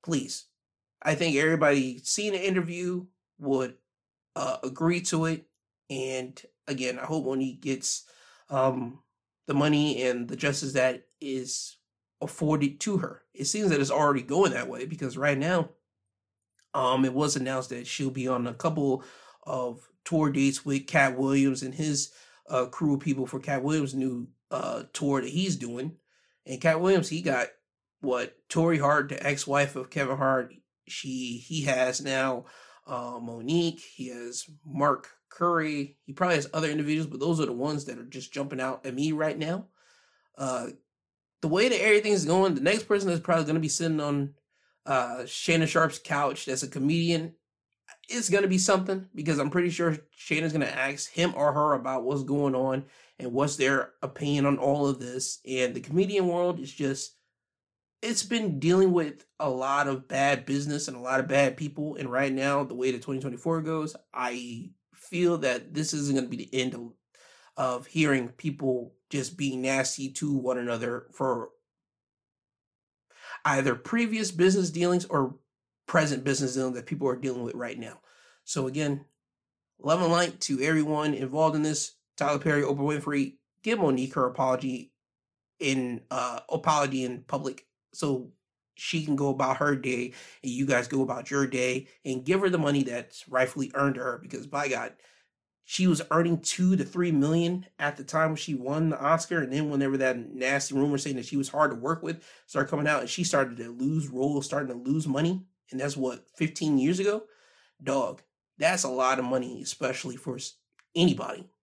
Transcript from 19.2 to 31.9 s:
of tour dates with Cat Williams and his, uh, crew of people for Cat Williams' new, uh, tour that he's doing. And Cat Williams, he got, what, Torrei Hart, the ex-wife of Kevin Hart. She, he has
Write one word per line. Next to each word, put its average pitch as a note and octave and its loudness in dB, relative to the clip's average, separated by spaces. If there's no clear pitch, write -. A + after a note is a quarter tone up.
of B2+ -6
tour D#3 2
dates C3+ 2
with C#3 -2
Cat C3+ 2
Williams C3+ 2
and C3 -8
his, D3+ -2
uh, B2+ 0
crew D3+ 0
of C#3 -2
people C3+ -2
for C#3 -8
Cat C#3 -4
Williams' C#3+ 0
new, C3 -2
uh, - -4
tour C#3 2
that B2 -4
he's E3 0
doing. B2+ -8
And C3 -8
Cat D#3+ 4
Williams, F#3 4
he D#3+ -2
got, C3+ 0
what, B2 -2
Torrei E3 4
Hart, C#3+ 2
the - -6
ex-wife C#3+ 0
of B2+ -8
Kevin C3+ -2
Hart. C3+ 0
She, B2+ -8
he D3 -6
has B2+ 2